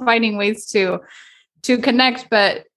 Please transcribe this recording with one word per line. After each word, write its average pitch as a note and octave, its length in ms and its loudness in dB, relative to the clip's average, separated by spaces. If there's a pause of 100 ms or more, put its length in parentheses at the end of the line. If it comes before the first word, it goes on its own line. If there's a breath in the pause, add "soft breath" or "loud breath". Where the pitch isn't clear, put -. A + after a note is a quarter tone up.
finding A3+ 320 0
ways G#3 340 -4
to, F#3 300 0 (640 loud breath)
to B3 140 2
connect, B3 540 0
but G3+ 340 2 (120)